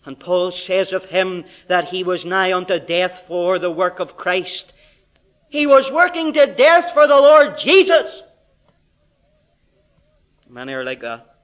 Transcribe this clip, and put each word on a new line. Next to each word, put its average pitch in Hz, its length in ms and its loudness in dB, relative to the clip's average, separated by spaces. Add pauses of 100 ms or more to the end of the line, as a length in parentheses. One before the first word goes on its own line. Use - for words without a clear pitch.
And 135 140 -18
Paul 180 320 -2
says 185 420 -4
of 190 120 -6
him 185 400 -4 (220)
that 180 220 -2
he 185 140 -8
was 175 220 -4
nigh 185 280 -2
unto 180 260 -4
death 180 480 -4
for 175 320 -2
the 175 100 -4
work 180 300 -4
of - 180 -10
Christ. - 560 -6 (760)
He 294 180 -2
was 269 240 4
working 330 420 -2
to 277 220 2
death 330 380 2
for 294 120 4
the 285 140 4
Lord 294 380 6
Jesus. 330 680 2 (2250)
Many 127 260 -14
are 131 100 -8
like 127 180 -10
that. 117 420 -14